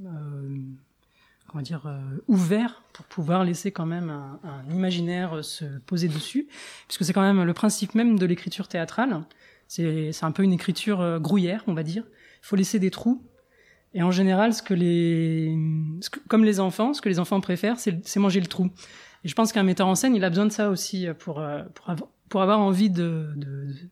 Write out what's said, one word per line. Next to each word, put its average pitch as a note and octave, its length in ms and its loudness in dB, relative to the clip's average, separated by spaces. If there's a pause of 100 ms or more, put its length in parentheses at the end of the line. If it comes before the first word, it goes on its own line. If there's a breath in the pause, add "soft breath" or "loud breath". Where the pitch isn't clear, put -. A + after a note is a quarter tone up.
euh, C#3+ 520 -10 (960 soft breath)
on D#3+ 40 -8
va D3 60 -6
dire, C#3+ 220 -8
euh, C#3+ 140 -8 (280)
ouvert G#3 560 2 (100)
pour - 120 -20
pouvoir F3 380 0
laisser F3+ 280 0
quand E3+ 140 -6
même E3+ 240 -4
un, C#3+ 340 -12
un C#3 300 -10
imaginaire, F3 640 0
euh, D3+ 40 -6
se - 240 -10 (200)
poser F3 220 0
dessus, D#3+ 400 -2 (400 loud breath)
puisque - 180 -4
c'est F3+ 80 0
quand G3 80 2
même G3 220 6
le E3+ 100 2
principe - 420 0
même A3+ 220 4
de F#3 80 2
l'écriture F3 420 -2
théâtrale. F3 560 -2 (440 soft breath)
C'est, D#3 440 -2
c'est - 140 -6
un D#3+ 60 0
peu G3 120 0
une F#3+ 100 6
écriture, F#3 480 0
euh, E3+ 180 0
gruyère, F3+ 480 2
on F#3+ 60 0
va D#3+ 100 -2
dire. F3 240 -4
Il - 380 -20
faut - 100 -2
laisser G3 240 2
des F#3 120 2
trous. B3 320 0 (720 soft breath)
Et F#3 80 -2
en F3+ 100 4
général, F#3+ 420 4
ce - 100 -6
que - 100 -2
les, E3 840 2 (460)
ce - 80 -10
que, - 180 -12
comme A3 160 6
les G#3 160 4
enfants, G3 340 0
ce D4 80 -6
que A3 80 0
les F3 100 2
enfants F#3+ 220 0
préfèrent, G3+ 380 -2
c'est, F3+ 260 -2
c'est - 140 -2
manger G3 200 4
le F3 80 0
trou. F#3 240 -2 (520 loud breath)
Et - 40 -8
je C#3+ 80 -8
pense A3+ 180 2
qu'un G#3 100 2
metteur F#3 240 4
en F#3+ 80 4
scène, B3+ 200 2
il F#3+ 80 2
a F#3 60 2
besoin G3 180 2
de G#3 40 2
ça G#3 180 0
aussi, F#3 380 -4
euh, E3 60 -4
pour, D3+ 260 -10
euh, D3 240 -6 (120)
pour - 140 -12
avoir, E3 200 -6 (200)
pour F#3+ 120 0
avoir G3+ 180 4
envie G3 300 4
de, E3 460 -2
de, C#3+ 100 -8
de, C#3 300 -8 (160)